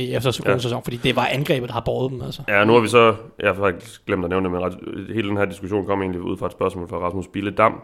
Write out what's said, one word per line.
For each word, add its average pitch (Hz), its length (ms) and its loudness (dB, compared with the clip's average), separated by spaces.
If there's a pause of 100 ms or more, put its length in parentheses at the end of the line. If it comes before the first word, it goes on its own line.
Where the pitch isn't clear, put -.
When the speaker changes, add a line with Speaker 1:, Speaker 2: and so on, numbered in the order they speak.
(160)
Speaker 1:
efter 123 140 0
så - 120 -4
god 104 80 2
Speaker 2:
Ja. 98 40 4
Speaker 1:
en 123 60 0
sæson, 120 240 -4
fordi 123 120 -6
det 120 200 0
var 120 100 4
angrebet, 131 420 -2
der 127 60 -10
har 117 100 -4
båret 123 280 -2
dem, 127 100 -10
altså. 135 260 -10
Speaker 2:
Ja, 101 160 4
nu 110 80 6
har 120 80 8
vi 110 80 2
så, 113 260 6 (240)
jeg 104 100 2
har 95 60 4
faktisk 98 520 -2
glemt 92 180 0
at 87 60 -4
nævne 95 140 2
det, 90 80 -2
men 90 80 -2
ret, 92 180 -4 (360)
hele 107 140 -2
den 101 80 -2
her 101 80 0
diskussion 95 420 -2
kom 98 160 0
egentlig 92 200 -4
ud 92 140 -4
fra 92 100 -6
et 87 60 -6
spørgsmål 92 360 -4
fra 87 100 -8
Rasmus 90 300 -4
Bille 101 220 -6
Dam, 107 340 2